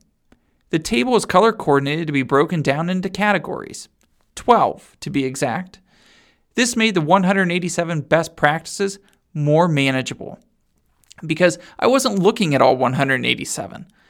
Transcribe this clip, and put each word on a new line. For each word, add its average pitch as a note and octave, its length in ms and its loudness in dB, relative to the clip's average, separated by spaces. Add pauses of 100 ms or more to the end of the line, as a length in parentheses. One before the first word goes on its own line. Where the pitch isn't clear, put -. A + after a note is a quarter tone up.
(720)
The D#3+ 80 0
table A#3+ 380 0
is - 80 0
color G#3 260 4
coordinated D3+ 560 0
to D3+ 60 -2
be C#3 80 2
broken D3 400 0
down D3 280 -2
into F#3 200 -4
categories, F#3+ 800 -4 (440)
twelve - 680 2
to - 80 -12
be C#3 160 -2
exact. C3 560 -6 (720)
This A#3+ 220 0
made A3 180 0
the F3 60 0
one F3+ 220 2
hundred F#3+ 280 2
eighty-seven E3+ 500 -4
best D#3+ 360 0
practices D#3+ 600 -2 (360)
more D3+ 340 2
manageable C3+ 720 -2 (880)
because F3 340 2 (180)
I - 100 -2
wasn't B3 320 2
looking F#3 360 2
at B2+ 60 2
all B2+ 160 4
one B2 160 0
hundred C3+ 320 -2
eighty-seven. - 600 -6 (240)